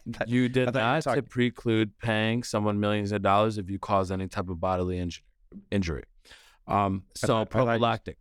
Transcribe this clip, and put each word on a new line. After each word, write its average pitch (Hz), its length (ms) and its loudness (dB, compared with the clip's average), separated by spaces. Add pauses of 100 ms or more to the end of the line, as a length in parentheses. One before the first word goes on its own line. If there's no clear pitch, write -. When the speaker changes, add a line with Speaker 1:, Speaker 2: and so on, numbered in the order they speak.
Speaker 1:
That, 117 220 -6
Speaker 2:
You 123 200 2
did 127 200 2
Speaker 1:
I - 20 -2
thought 123 80 0
you - 20 2
were 110 60 2
Speaker 2:
not 151 160 2
to 143 60 -2
Speaker 1:
talking 123 160 0
Speaker 2:
preclude 113 720 0
paying 113 440 0
someone 104 380 0
millions 104 320 0
of 101 100 -2
dollars 104 360 4
if 92 100 -8
you 98 100 -4
cause 98 320 0
any 95 180 -4
type 92 200 -6
of 85 120 -6
bodily 90 380 0
inju-, 87 220 -6 (500)
injury. 85 340 -2 (640)
Um, 98 380 0 (120)
Speaker 1:
I - 20 -14
Speaker 2:
so - 80 -4
Speaker 1:
thought, 135 60 2
I 113 40 4
thought 110 40 2
you, 110 260 0
Speaker 2:
prophylactic. 117 540 0